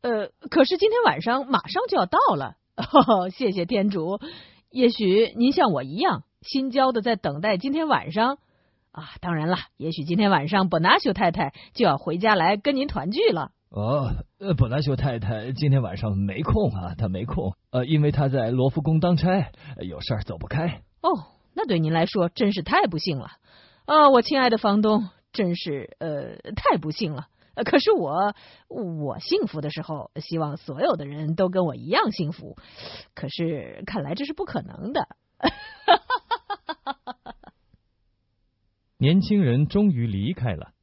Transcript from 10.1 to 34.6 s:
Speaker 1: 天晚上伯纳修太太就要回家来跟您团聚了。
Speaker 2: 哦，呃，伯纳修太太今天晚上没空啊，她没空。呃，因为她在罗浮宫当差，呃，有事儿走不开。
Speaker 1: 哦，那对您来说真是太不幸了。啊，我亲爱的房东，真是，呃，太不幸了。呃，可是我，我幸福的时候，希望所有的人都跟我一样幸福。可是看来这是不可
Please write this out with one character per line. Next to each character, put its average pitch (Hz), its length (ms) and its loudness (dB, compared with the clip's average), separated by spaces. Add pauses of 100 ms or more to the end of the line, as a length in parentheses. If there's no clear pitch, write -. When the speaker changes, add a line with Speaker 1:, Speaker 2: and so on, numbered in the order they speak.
Speaker 1:
天 208 140 4
晚 151 180 2
上 190 220 2
伯 170 100 0
纳 214 200 4
修 254 120 0
太 185 200 2
太 147 240 -4 (180)
就 - 140 2
要 139 100 2
回 165 220 -4
家 214 160 4
来 180 200 4
跟 277 200 0
您 269 120 -2
团 165 220 -4
聚 330 220 2
了。 160 200 -4 (180)
Speaker 2:
哦， 120 420 0 (260)
呃， 196 160 -2
伯 120 160 2
纳 135 120 0
修 139 140 0
太 127 220 -2
太 110 360 -4
今 143 180 0
天 135 100 4
晚 92 160 -6
上 104 180 -2
没 98 280 -2
空 113 260 0
啊， 90 260 -6
她 110 120 -4
没 95 180 -4
空。 131 300 -4 (160)
呃， 127 140 -2
因 151 180 2
为 147 80 2
她 143 160 0
在 123 240 0
罗 127 180 2
浮 147 140 -4
宫 156 160 2
当 175 180 2
差， 185 320 0 (280)
呃， - 80 -10
有 82 160 -10
事 - 120 -4
儿 104 80 -4
走 85 160 -10
不 82 100 -12
开。 151 360 -4 (180)
Speaker 1:
哦， 330 80 0 (460)
那 403 100 -2
对 196 140 0
您 156 140 0
来 165 120 2
说 175 240 -2
真 208 240 0
是 185 80 -6
太 359 240 2
不 165 140 -4
幸 156 180 -4
了。 - 140 -12 (540)
啊， 294 240 8
我 254 120 8
亲 269 180 0
爱 254 100 4
的 226 80 2
房 214 240 2
东， 214 260 2 (240)
真 175 240 0
是， 143 440 -8
呃， 151 360 -6 (180)
太 311 240 2
不 156 140 -4
幸 156 220 -4
了。 135 140 -10 (280)
呃， - 80 -2
可 285 160 4
是 427 140 4
我， 196 420 0 (320)
我 160 520 -6
幸 370 280 0
福 - 140 -6
的 151 80 -4
时 156 120 -8
候， 151 360 -10
希 165 200 -6
望 151 200 -2
所 143 240 -8
有 302 160 2
的 147 80 -8
人 151 300 -4
都 185 120 2
跟 185 160 0
我 160 140 -2
一 117 80 -14
样 247 260 0
幸 165 220 -4
福。 - 240 -16 (580)
可 135 140 -10
是 147 560 -6
看 190 180 -6
来 143 120 -4
这 277 100 -6
是 294 80 -8
不 392 100 -6
可 - 180 -6